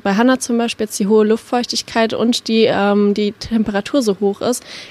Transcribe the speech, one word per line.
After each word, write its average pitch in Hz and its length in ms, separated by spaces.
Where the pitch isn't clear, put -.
bei 196 100
Hannah 247 240
zum 240 180
Beispiel 233 300
jetzt - 140
die 196 80
hohe 214 160
Luftfeuchtigkeit 226 880
und - 320
die, 226 240
ähm, 202 420
die 202 200
Temperatur 220 680
so 208 180
hoch 202 200
ist, 240 220